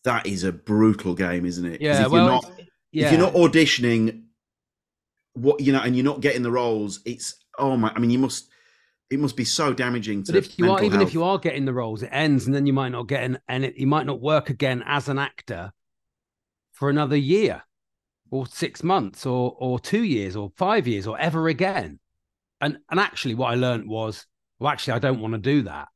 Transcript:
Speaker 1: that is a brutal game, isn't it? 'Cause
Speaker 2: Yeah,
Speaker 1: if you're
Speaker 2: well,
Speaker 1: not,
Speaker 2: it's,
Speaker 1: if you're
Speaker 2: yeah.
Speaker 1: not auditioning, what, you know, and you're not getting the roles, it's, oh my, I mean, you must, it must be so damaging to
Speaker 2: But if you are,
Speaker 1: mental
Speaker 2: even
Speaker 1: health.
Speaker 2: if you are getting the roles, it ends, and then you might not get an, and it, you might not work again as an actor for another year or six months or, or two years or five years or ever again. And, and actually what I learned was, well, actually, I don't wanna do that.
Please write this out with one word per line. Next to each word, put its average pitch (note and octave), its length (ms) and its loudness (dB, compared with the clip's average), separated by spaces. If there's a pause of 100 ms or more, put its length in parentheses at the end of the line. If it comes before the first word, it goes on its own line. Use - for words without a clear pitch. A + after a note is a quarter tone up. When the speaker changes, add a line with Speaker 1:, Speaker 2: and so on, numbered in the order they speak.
Speaker 1:
that A#2+ 220 0
is F#2+ 180 -4
a F#2 80 0
brutal G#2+ 600 2
game, F2 320 -2
isn't F2 180 -4
it? E2+ 140 -6
'Cause - 40 -6
Speaker 2:
Yeah, D3 120 2 (120)
Speaker 1:
if C3+ 60 2
you're - 100 6
Speaker 2:
well, - 40 6
Speaker 1:
not, - 180 2
Speaker 2:
it's, - 240 -20 (240)
Speaker 1:
if D3+ 180 2
you're - 20 8
Speaker 2:
yeah. D#3+ 60 8
Speaker 1:
not F3+ 160 4
auditioning, B2 880 4 (1080)
what, C3+ 280 2
you C#3 120 4
know, C3+ 80 4
and B2 160 0
you're C3 80 2
not C#3+ 160 0
getting B2+ 220 0
the A#2 80 -2
roles, A2+ 540 0
it's, A#2 300 -10 (240)
oh C3+ 180 2
my, A2 200 2
I - 20 -2
mean, A#2 120 2
you B2 80 4
must, C3 300 -2 (640)
it C3+ 80 -2
must C#3+ 180 -2
be B2 80 -2
so C#3+ 280 0
damaging A#2 520 -4
to G2+ 80 -6
Speaker 2:
But G3 60 4
if - 200 -2
you F3 80 2
are, - 100 6
Speaker 1:
mental G3+ 100 2
Speaker 2:
even G3 120 2
Speaker 1:
health. F#3+ 100 4
Speaker 2:
if - 60 -8
you E3 100 0
are F#3+ 140 0
getting C#3 260 -2
the C3 100 -2
roles, A2 280 -6
it - 100 -10
ends, C#3 340 2
and C#3 80 0
then C#3+ 120 2
you C#3 60 2
might C3+ 180 0
not A#2+ 180 -8
get C3 160 -2
an, B2+ 140 -4 (100)
and B2+ 160 -2
it, - 120 -8
you C3 100 -2
might D3 200 2
not C3 140 -6
work D3 300 0
again B2+ 360 -2
as C#3+ 220 -2
an C#3 100 -2
actor G2 540 -10 (1000)
for C#3 180 -2
another D3 260 0
year C#3+ 460 2 (680)
or C3 160 -4
six - 360 -8
months D#3+ 440 -2
or, B2+ 320 -2
or B2+ 200 -4
two A3 240 -2
years G#2 320 -2
or G2+ 220 -8
five F#3+ 320 0
years G2+ 180 -2
or A2 140 -8
ever D#3+ 280 -2
again. E3 520 -4 (600)
And, D3 180 -2 (120)
and E3 80 0
actually C#3+ 360 -2
what A#2+ 180 -2
I - 20 -2
learned A#2+ 340 -2
was, A2 380 -8 (320)
well, C#3+ 140 -2
actually, C3 220 -4
I A#2 40 0
don't C3 220 0
wanna A2 180 -4
do C3+ 240 0
that. D2 340 -10